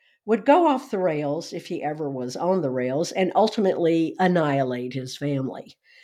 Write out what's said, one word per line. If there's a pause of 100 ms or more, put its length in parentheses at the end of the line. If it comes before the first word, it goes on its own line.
(260)
would
go
off
the
rails
if
he
ever
was
on
the
rails
and
ultimately
annihilate
his
family. (260)